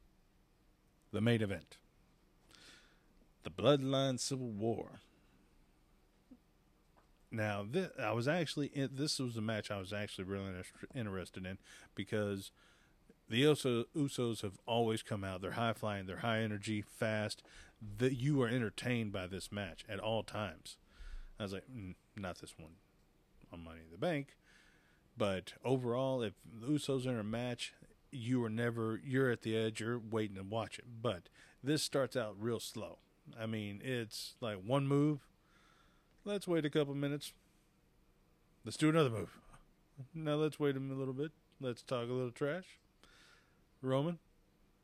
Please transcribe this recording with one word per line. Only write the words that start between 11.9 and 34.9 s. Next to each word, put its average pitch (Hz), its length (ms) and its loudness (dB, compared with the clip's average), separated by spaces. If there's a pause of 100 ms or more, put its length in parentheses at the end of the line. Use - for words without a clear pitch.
because 101 560 -2 (760)
the 113 100 0
Uso-, 131 480 6 (120)
Usos 127 460 0
have 98 240 -6
always 113 340 4
come 104 220 -4
out. 95 180 -4
They're 92 100 -2
high 117 220 2
flying, 101 320 -4
they're 92 120 -6
high 113 240 2
energy, 107 420 -2
fast. 107 580 0 (560)
That 127 160 4
you 135 280 4
are 120 60 6
entertained 117 640 0
by 92 160 -4
this 92 240 -6
match 101 380 -4
at 101 100 -4
all 110 240 0
times. - 540 -6 (600)
I 113 60 -4
was 98 80 -2
like, 95 180 -8
"Mm, 101 260 -10 (200)
not 92 240 -6
this - 180 -14
one 82 180 -16 (760)
on 85 100 -12
Money 82 220 -14
in 82 80 -20
the 85 60 -16
Bank." 143 400 -2 (800)
But 95 360 0 (100)
overall, 127 580 0
if 104 120 -2 (260)
the 110 80 -8
Usos 139 380 0
are 131 60 0
in 120 80 0
a 104 40 -2
match, 117 500 -4 (380)
you 123 320 2
are 113 60 0
never, 113 540 0
you're 131 260 4
at 117 120 0
the 110 140 0
edge, 110 240 2
you're 117 200 -2
waiting 110 380 0
to 95 60 -6
watch 104 360 -4
it. - 60 -18 (160)
But 104 280 0 (340)
this 139 200 2
starts 135 320 2
out 107 240 -2
real 113 200 0
slow. 87 380 -8 (420)
I 113 60 -2
mean, 104 380 -4
it's 120 580 -4
like 107 240 -2
one 139 220 4
move. 143 320 6 (1040)